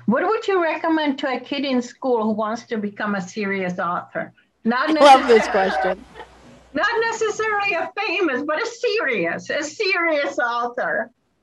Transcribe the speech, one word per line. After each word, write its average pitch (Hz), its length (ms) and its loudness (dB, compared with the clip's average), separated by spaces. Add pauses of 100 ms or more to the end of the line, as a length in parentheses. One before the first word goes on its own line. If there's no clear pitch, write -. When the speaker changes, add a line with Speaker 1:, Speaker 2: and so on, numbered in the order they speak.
Speaker 1:
What 262 200 4
would 440 220 0
you 381 140 4
recommend 320 580 0
to 302 160 -2
a 247 40 -6
kid 277 260 -6
in 254 160 2
school 240 420 -2
who 214 80 0
wants 214 360 -4
to 233 100 -6
become 208 380 -4
a 190 60 -2
serious 190 580 -4
author? - 520 -6 (320)
Not 254 280 0
Speaker 2:
I - 20 2 (240)
love 262 100 0
this 226 200 8
Speaker 1:
necessarily 190 240 2
Speaker 2:
question. - 340 -2 (340)
Speaker 1:
<laughs> - 340 -20
not 320 140 -2 (140)
necessarily 427 720 -2
a 330 260 -4
famous, 349 440 -2
but 302 180 -2
a 466 40 -2
serious, 226 840 -2
a - 140 -4
serious 330 760 0
author. 240 720 -2 (320)